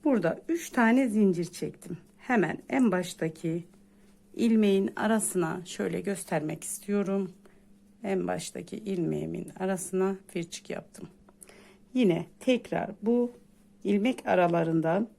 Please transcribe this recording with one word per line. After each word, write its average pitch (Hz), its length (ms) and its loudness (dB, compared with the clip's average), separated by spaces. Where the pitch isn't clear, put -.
Burada 208 440 2
üç 330 220 -4
tane 247 380 4
zincir 196 360 4
çektim. - 540 -10
Hemen 208 400 0
en 247 240 4
baştaki 170 720 -4
ilmeğin 208 640 4
arasına 196 680 0
şöyle 185 360 -4
göstermek 160 640 -4
istiyorum. 196 680 -4
En 190 240 -2
baştaki 180 500 -8
ilmeğimin 170 840 -6
arasına 190 580 -2
firçik - 440 -10
yaptım. - 380 -12
Yine 175 320 4
tekrar - 500 0
bu 240 300 2
ilmek 208 420 0
aralarından 170 840 2